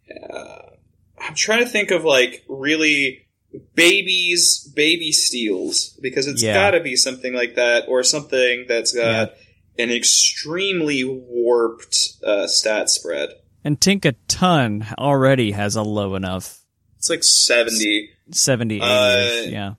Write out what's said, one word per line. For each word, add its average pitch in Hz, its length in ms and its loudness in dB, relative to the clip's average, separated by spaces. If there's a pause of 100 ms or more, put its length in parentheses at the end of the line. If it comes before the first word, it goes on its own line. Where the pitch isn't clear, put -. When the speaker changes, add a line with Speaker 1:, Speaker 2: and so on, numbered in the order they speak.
Speaker 1:
yeah. - 500 -16 (600)
I'm - 140 -12
trying 220 260 0
to 240 80 0
think 208 220 -2
of, 165 140 0
like, 127 440 2
really 143 760 0 (480)
babies, 175 1000 2
baby 160 380 2
steals, 104 920 -2
because 135 240 -2
it's 123 160 -2
Speaker 2:
Yeah. 110 120 2
Speaker 1:
gotta 190 260 2
be 127 160 -6
something 127 360 -2
like 120 220 -4
that, 120 340 2
or 127 140 2
something 127 680 0
that's 117 240 -2
got 113 400 0 (460)
Speaker 2:
Yeah. 120 60 0
Speaker 1:
an 120 60 -2
extremely 151 1120 -2
warped, 120 920 -2 (280)
uh, 101 240 0
stat - 420 0
spread. 73 400 -4 (340)
Speaker 2:
And 151 160 -2
Tinkaton 143 1160 0
already 131 540 2
has 101 240 -2
a 110 60 -2
low 104 340 -2
enough 92 420 -6 (400)
Speaker 1:
It's - 120 -2
like 165 140 -2
seventy. 110 840 2 (220)
Speaker 2:
seventy, 113 480 0
Speaker 1:
Uh, 123 360 4
Speaker 2:
eighty-ish, 117 360 -2
yeah. 101 260 -8